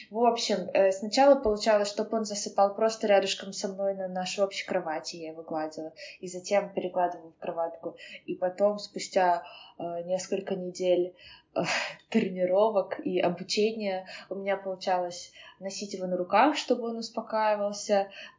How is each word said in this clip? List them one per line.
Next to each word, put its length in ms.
В 160
общем, 480
э, 180
сначала 440
получалось, 520
чтоб 240
он 140
засыпал 500
просто 320
рядышком 460
со 160
мной 240
на 160
нашей 340
общей 240
кровати, 480
я 140
его 140
гладила, 500
и 80
затем 460
перекладывала 580
в 60
кроватку. 580
И 100
потом, 440
спустя, 640
э, 240
несколько 520
недель, 600
э, 80
<laughs> 460
тренировок 880
и 220
обучения, 840
у 60
меня 220
получалось 760
носить 320
его 120
на 120
руках, 400
чтобы 320
он 80
успокаивался 1120